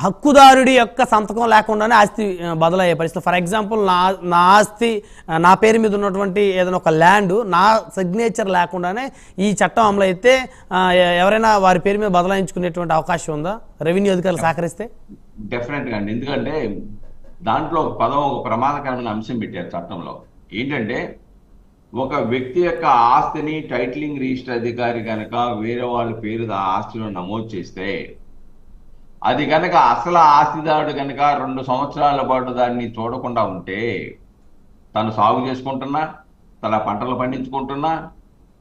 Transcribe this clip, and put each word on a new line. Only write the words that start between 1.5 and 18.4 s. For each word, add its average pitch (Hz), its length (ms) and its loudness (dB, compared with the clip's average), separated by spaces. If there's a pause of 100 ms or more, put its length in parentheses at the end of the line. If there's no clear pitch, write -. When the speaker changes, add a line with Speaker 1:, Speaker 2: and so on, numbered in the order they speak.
Speaker 1:
లేకుండానే 214 440 4
ఆస్తి, 202 500 2
ఆ, 170 100 -4
బదలయ్యే 170 400 2
పరిస్థితి. 165 360 -4
For 180 140 0
example, 208 420 -2
నా, 185 360 2
నా 175 140 0
ఆస్తి, 208 680 4 (280)
ఆ, 160 80 0
నా 175 160 8
పేరు 220 240 4
మీద 220 160 2
ఉన్నటువంటి 202 460 -2
ఏదైనా 185 360 2
ఒక 175 120 -2
ల్యాండ్ 185 600 4
నా 202 300 4 (140)
సిగ్నేచర్ 196 560 -2
లేకుండానే 180 640 -2 (260)
ఈ 202 140 0
చట్టం 190 300 2
అమలైతే, 202 680 2 (220)
ఆ, 185 200 2
ఎ-, 175 280 4
ఎవరైనా 214 380 4
వారి 185 200 4
పేరు 196 200 0
మీద 214 100 -2
బదలాయించుకునేటువంటి 175 840 -2
అవకాశం 160 380 -4
ఉందా 165 260 -6 (240)
రెవెన్యూ 190 300 0
అధికారులు 175 280 -2
సహకరిస్తే? 165 500 -4 (500)
Speaker 2:
డెఫినెట్‌గా 123 560 -8
అండి. 104 160 -6
ఎందుకంటే 131 640 -6 (640)
దాంట్లో 151 380 -2
ఒక 117 200 -4
పదం, 120 160 0
ఒక 127 280 -2